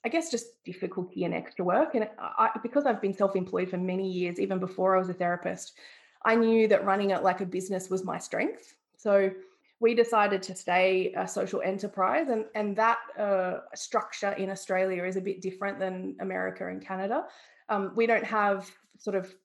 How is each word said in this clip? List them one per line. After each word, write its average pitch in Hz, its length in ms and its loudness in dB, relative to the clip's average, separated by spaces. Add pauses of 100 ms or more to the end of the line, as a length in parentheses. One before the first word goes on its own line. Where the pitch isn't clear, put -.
I 233 60 -2
guess, 320 200 -2
just - 340 -8
difficulty 180 600 -6
and 170 100 -2
extra - 320 -6
work. 262 300 2
And 220 120 0 (120)
I, - 300 2 (120)
because 285 240 0
I've 220 160 0
been 196 120 0
self-employed 185 560 0
for 185 80 -4
many 185 340 -2
years, 180 280 -4
even 190 200 0
before 185 360 2
I 185 40 6
was 185 100 -2
a 180 40 -4
therapist, 175 600 -4 (520)
I 226 100 4
knew 226 320 6
that 196 180 6
running 196 260 2
it 180 120 0
like 185 180 2
a 196 40 -2
business 185 440 -6
was 185 140 -2
my - 160 -6
strength. - 560 -6 (220)
So 196 340 4 (480)
we 226 160 4
decided 208 480 4
to 185 120 -10
stay 185 600 2
a 185 120 -2
social 190 340 -4
enterprise, 202 680 0
and, 220 160 0 (100)
and 214 200 -2
that, 226 240 4 (180)
uh, 190 420 0 (140)
structure - 580 -4
in 190 180 -4
Australia 190 560 -2
is 185 100 -4
a 190 60 -2
bit 190 200 -6
different 196 380 -6
than 185 400 -4
America 185 480 -4
and 185 180 -10
Canada. 196 400 -4 (440)
Um, 196 260 -2
we 226 100 4
don't 226 180 4
have 202 460 0 (280)
sort 196 180 -6
of 185 180 -4 (120)